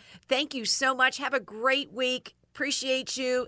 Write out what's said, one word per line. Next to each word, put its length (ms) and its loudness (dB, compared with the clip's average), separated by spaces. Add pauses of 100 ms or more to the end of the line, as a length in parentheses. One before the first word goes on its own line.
(280)
Thank 260 0
you 100 -6
so 280 2
much. 260 2
Have 160 -2
a 60 2
great 520 0
week. 420 -2 (180)
Appreciate 640 -2
you, 320 0